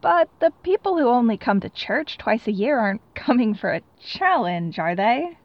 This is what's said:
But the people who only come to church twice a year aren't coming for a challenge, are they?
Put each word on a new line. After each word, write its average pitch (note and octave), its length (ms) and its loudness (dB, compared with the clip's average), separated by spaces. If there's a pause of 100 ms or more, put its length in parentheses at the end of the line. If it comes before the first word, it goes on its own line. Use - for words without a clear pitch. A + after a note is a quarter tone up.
But E4+ 360 2
the E4 120 2 (120)
people F#4+ 340 0
who D4+ 120 2
only A#3+ 280 4
come G3 240 0
to - 80 -8
church - 480 -6
twice A3 300 -2
a G#3+ 60 -2
year A3 260 0
aren't G#3 240 -2 (120)
coming A#3+ 400 0
for - 200 -4
a D#3+ 80 -4 (180)
challenge, F3 800 -2
are E3+ 160 -2
they? B3 500 0